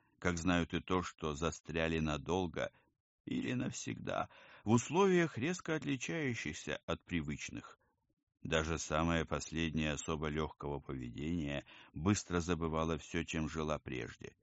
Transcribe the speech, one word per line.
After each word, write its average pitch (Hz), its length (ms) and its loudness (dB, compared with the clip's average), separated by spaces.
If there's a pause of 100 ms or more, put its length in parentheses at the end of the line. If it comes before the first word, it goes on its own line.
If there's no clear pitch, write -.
(180)
как 87 220 2
знают 85 340 2
и 85 80 0
то, 92 220 2
что 78 320 -4
застряли 80 640 0
надолго 78 720 0 (540)
или - 280 -2
навсегда, 117 760 -4 (340)
в 104 80 2
условиях, 170 680 4
резко 160 380 -2
отличающихся 135 1040 -4 (100)
от 82 160 -2
привычных. - 760 -4 (680)
Даже 80 320 2
самая 80 480 2
последняя 78 680 0
особа 76 340 -2
легкого 73 520 -2
поведения 69 880 -4 (280)
быстро 87 480 2
забывала 80 580 2
все, 85 240 -4
чем 78 260 -2
жила 76 300 0
прежде. 62 640 -8